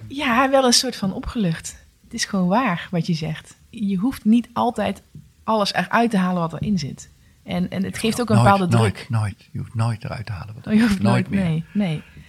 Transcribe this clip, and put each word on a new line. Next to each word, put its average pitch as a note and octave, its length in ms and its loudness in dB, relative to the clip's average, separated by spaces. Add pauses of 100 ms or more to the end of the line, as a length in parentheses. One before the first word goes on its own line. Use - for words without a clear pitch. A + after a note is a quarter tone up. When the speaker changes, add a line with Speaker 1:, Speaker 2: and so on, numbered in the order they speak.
Speaker 1:
Ja, C4+ 420 0
wel C4+ 140 6
een B3 80 4
soort B3 240 0
van F#3+ 160 -4
opgelucht. - 720 -4 (200)
Het - 100 -16
is A#3 100 -6
gewoon F#3 240 0
waar G3 420 0
wat E3+ 160 0
je F3 80 2
zegt. D#3 420 -6 (140)
Je G3 260 -2
hoeft A#3 280 -2
niet A3+ 280 4
altijd G#3+ 500 -2 (420)
alles G#3+ 300 0
eruit A3+ 360 2
te G#3+ 60 0
halen F#3 240 0
wat E3 120 -2
erin G#3 260 -2
zit. - 320 -10 (320)
En, - 280 -4
en F#3 140 -4
het F#3+ 100 -6
Speaker 2:
Je - 60 -12
Speaker 1:
geeft - 20 -4
Speaker 2:
hoeft A3 180 0
Speaker 1:
ook A#3 100 -2
een G#3+ 140 6
Speaker 2:
nooit, G3+ 140 8
Speaker 1:
bepaalde F3 180 2
Speaker 2:
nooit, A2 180 2
Speaker 1:
druk. - 140 -14
Speaker 2:
nooit. G#2+ 440 -4
Je C#3 60 -10
hoeft F#2+ 160 -10
nooit A2+ 300 -4
eruit F2 220 -8
te - 60 -10
halen E2+ 220 -12
wat - 120 -18
Speaker 1:
Oh, G#3+ 60 -2
je G#3+ 60 4
Speaker 2:
erin - 20 6
Speaker 1:
hoeft A3+ 120 4
Speaker 2:
zit. F#3+ 100 0
Nooit G3 280 2
Speaker 1:
nooit, G3 140 0
Speaker 2:
meer. E3+ 60 0
Speaker 1:
nee, D#3+ 220 -2
nee. F#3 300 -2 (260)